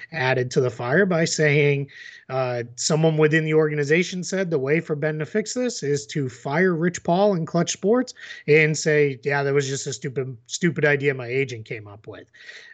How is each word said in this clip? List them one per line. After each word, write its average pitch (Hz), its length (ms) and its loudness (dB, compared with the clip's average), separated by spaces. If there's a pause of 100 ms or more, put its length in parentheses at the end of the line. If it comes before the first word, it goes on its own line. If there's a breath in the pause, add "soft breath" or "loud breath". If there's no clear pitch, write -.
(120)
added 131 400 0
to 147 100 2
the 123 80 2
fire 131 380 0
by 170 180 2
saying, 147 640 2 (400 loud breath)
uh, 127 320 -2 (140)
someone 160 420 2
within 156 260 4
the 156 120 0
organization 156 680 2
said 185 280 -4
the 156 80 0
way 143 200 2
for 160 160 -4
Ben 156 220 -2
to 156 80 -4
fix 214 300 -6
this 247 260 -4
is 143 260 -2
to 139 220 -4
fire 170 460 0
Rich 175 280 -2
Paul 196 300 2
and 165 140 -2
Clutch 170 240 0
Sports 240 420 0 (340 loud breath)
and 151 300 4
say, 147 460 2
"Yeah, 143 180 0
that 139 140 0
was 139 120 2
just 135 200 -6
a 135 60 -6
stupid, 131 520 -8
stupid 151 400 0
idea 143 300 2
my 127 100 -10
agent 120 400 -4
came 107 220 -12
up 101 180 -20
with." 92 240 -18 (440 loud breath)